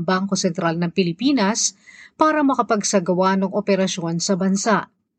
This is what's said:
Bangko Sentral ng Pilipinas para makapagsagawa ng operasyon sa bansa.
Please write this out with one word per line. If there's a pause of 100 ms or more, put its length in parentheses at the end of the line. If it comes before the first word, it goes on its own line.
Bangko
Sentral
ng
Pilipinas (400)
para
makapagsagawa
ng
operasyon
sa
bansa. (260)